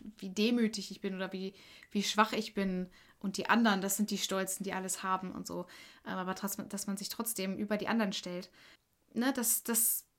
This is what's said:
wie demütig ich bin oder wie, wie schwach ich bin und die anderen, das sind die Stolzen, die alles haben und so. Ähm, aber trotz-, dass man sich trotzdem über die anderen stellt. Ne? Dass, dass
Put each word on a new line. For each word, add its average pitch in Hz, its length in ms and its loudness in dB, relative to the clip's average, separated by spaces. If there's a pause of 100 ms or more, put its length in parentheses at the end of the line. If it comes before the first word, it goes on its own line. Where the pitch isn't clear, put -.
(180)
wie 196 100 -8
demütig 214 640 2
ich 185 80 -14
bin 190 160 -4
oder 185 160 -6
wie, 190 220 -6 (360)
wie 202 120 2
schwach 214 300 4
ich - 220 -2
bin 185 340 0 (300)
und 196 200 -4
die - 100 -4
anderen, 214 320 6
das 196 160 0
sind 208 140 2
die 196 80 -2
Stolzen, 190 460 -2
die 185 80 -2
alles 190 300 -4
haben 190 300 0
und 185 140 -8
so. 175 200 -6 (400)
Ähm, 202 80 -4
aber 185 200 -2
trotz-, 190 240 -4 (100)
dass - 180 -6
man 196 100 -2
sich 196 120 -6
trotzdem 190 480 -2
über 208 200 0
die 208 120 -2
anderen 214 240 2
stellt. 180 380 -6 (640)
Ne? 247 180 2
Dass, 247 320 0
dass - 400 0 (140)